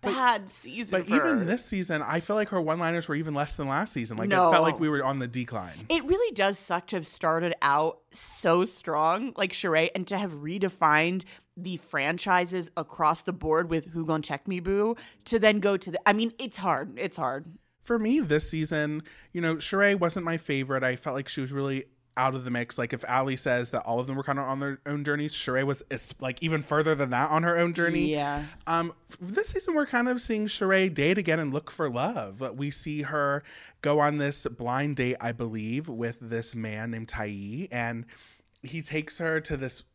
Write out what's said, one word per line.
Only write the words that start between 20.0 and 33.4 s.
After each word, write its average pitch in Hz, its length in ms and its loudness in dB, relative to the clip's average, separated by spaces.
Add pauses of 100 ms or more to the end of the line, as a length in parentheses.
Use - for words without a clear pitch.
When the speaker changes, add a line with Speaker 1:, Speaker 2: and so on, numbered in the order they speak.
Speaker 1:
my 165 100 0
favorite. 135 480 -2
I 127 100 2
felt 127 220 -6
like 139 100 -4
she - 140 -4
was 135 120 -4
really 139 340 -2 (320)
out 131 160 2
of 127 100 -6
the 123 60 -6
mix. 120 260 -2
Like, 120 160 -2
if 123 160 -6
Ally 131 260 2
says 123 360 0
that 123 160 -2
all 120 120 0
of 127 80 -2
them 135 100 -6
were 135 60 -4
kinda 139 200 -2
on 135 180 -4
their 139 240 -6
own 147 200 -4
journeys, 147 300 -2
Sheree 131 300 0
was 139 260 -2
es-, - 300 -6
like, 131 220 -6
even 160 200 0
further 151 320 2
than 139 160 0
that 131 200 2
on 160 140 2
her 170 120 4
own 170 160 4
journey. 165 400 2
Speaker 2:
Yeah. 147 320 -2 (220)
Speaker 1:
Um, 170 260 0 (180)
f-, - 120 -16
this 214 260 -2
season 370 260 -2
we're 294 120 4
kind 247 220 2
of 247 120 0
seeing 214 260 0
Sheree 190 460 2
date 151 240 4
again 165 240 2
and 147 140 -2
look - 160 -4
for 151 180 -2
love. 120 540 -2 (160)
We 143 120 -2
see 147 320 -6
her 143 400 0 (380)